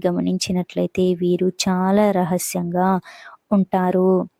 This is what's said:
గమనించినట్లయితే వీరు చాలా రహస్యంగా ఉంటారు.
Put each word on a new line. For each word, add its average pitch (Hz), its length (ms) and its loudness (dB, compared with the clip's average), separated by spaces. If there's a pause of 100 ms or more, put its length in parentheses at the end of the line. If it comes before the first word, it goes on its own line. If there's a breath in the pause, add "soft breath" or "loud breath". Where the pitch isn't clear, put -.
గమనించినట్లయితే 180 1040 -2
వీరు 175 340 0
చాలా 190 640 0
రహస్యంగా 180 880 0 (520 loud breath)
ఉంటారు. 185 760 2 (120)